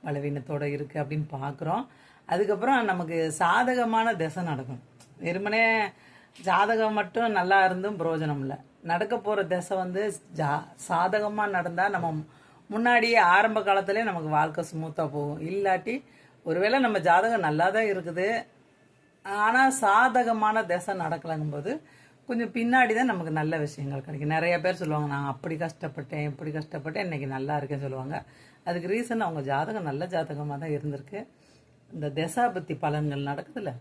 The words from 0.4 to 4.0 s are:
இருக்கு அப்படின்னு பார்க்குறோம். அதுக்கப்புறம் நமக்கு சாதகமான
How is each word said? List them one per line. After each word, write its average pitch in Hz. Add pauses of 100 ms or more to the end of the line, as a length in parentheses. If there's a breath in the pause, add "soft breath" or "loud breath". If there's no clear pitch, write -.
இருக்கு 147
அப்படின்னு 151
பார்க்குறோம். 147 (400 loud breath)
அதுக்கப்புறம் 208
நமக்கு 165
சாதகமான 226